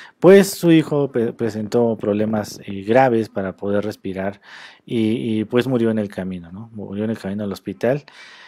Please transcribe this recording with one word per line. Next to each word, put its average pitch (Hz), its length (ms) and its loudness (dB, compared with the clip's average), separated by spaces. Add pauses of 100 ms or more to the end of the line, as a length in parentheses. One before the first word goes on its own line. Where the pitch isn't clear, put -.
(200)
pues 190 300 8
su 170 220 0
hijo 151 400 2
pre-, 120 220 -2
presentó 110 640 0
problemas, 107 680 -2
eh, 98 180 -10
graves 113 440 2
para 95 300 -6
poder 101 260 -2
respirar 98 560 -8 (460)
y, 113 540 -2
y, 110 40 0
pues 123 240 2
murió 117 240 0
en 110 80 -2
el 104 80 -4
camino, 92 460 -10
¿no? 110 200 -16
Murió 101 300 -8
en 110 60 -4
el 110 100 -6
camino 101 240 -8
al 101 80 -6
hospital. 117 540 -4 (420)